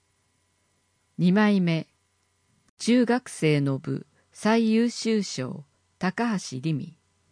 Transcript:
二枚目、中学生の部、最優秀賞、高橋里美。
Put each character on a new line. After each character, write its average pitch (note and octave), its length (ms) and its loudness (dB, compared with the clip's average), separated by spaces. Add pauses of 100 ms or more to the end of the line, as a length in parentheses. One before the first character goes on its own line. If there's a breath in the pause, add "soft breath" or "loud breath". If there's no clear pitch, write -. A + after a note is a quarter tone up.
(1160)
二 F3+ 140 4
枚 G#3 300 4
目、 E3 260 -2 (920)
中 A#3+ 260 2
学 A#3+ 240 -2
生 D3+ 320 0
の C#3 160 0
部、 - 300 -8 (260)
最 A3 400 2
優 A#3 160 2
秀 A3 340 -2
賞、 - 400 -8 (360)
高 A#3 340 -2
橋 C3 240 -6
里 D#3 160 -2
美。 - 220 -8 (360)